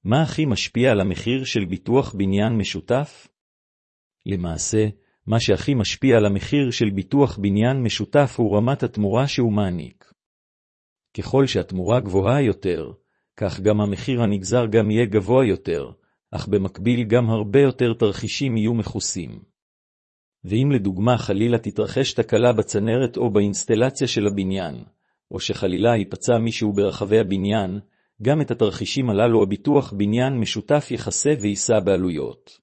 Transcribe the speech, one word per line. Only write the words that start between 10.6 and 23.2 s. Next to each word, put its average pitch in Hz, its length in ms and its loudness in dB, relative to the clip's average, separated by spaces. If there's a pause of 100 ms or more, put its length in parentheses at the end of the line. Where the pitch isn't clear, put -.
ככל 135 300 2
שהתמורה 95 520 -2
גבוהה 98 420 0
יותר, 90 500 -2 (460)
כך 92 220 -4
גם 104 220 2
המחיר 104 400 -2
הנגזר 110 440 0
גם 107 260 2
יהיה 117 140 2
גבוה 107 400 2
יותר, 82 460 -2 (400)
אך - 160 -8
במקביל 101 560 0
גם 113 260 2
הרבה 107 320 2
יותר 123 320 2
תרחישים 113 640 -2
יהיו 110 160 0
מכוסים. 95 680 -6 (1040)
ואם 120 280 0
לדוגמה 104 460 2
חלילה 117 400 0
תתרחש 117 560 -2
תקלה 120 400 2
בצנרת 110 640 0
או 120 140 0